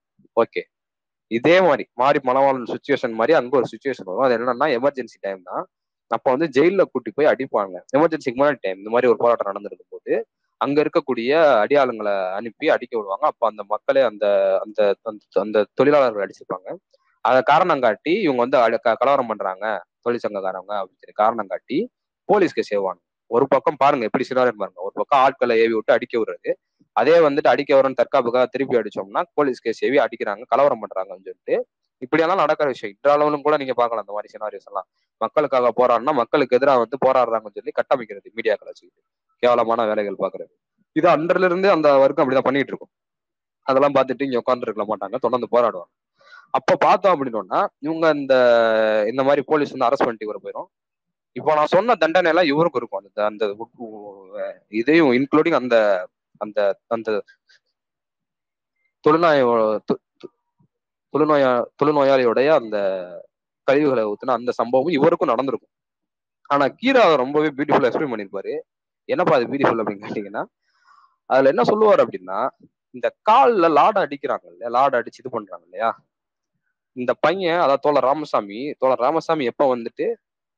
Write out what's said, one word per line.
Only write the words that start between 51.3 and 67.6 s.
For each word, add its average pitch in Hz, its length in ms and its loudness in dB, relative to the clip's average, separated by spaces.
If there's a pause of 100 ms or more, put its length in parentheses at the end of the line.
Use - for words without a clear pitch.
இப்போ 123 180 0
நான் 151 120 2
சொன்ன 208 280 2
தண்டனை 170 360 2
எல்லாம் 170 160 2
இவருக்கும் 147 340 0
இருக்கும். 104 200 -8
அந்த, 101 240 -10
அந்த 104 200 -4 (100)
உ-, 113 240 -16
உ-, 101 720 -14 (160)
இதையும் 135 440 2
இன்க்ளூடிங் 151 440 0
அந்த, 123 200 0 (640)
அந்த, 107 180 -10 (280)
அந்த 113 220 -6 (2000)
தொழுநோய-, 127 800 2
தொ-, - 160 -4 (160)
தொ-, - 160 -20 (840)
தொழுநோயா-, 139 500 2 (120)
தொழுநோயாளியோடைய 135 720 2
அந்த 120 280 0 (920)
கழிவுகளை 135 380 2
ஊத்துன 107 300 -4
அந்த 120 180 -4
சம்பவம் 127 420 -2
இவருக்கும் 165 340 0
நடந்திருக்கும். 123 460 -4 (760)
ஆனா 143 180 2
கீரா 254 340 0
அதை 165 140 6
ரொம்பவே 147 340 0
பியூட்டிஃபுல்லா 139 380 0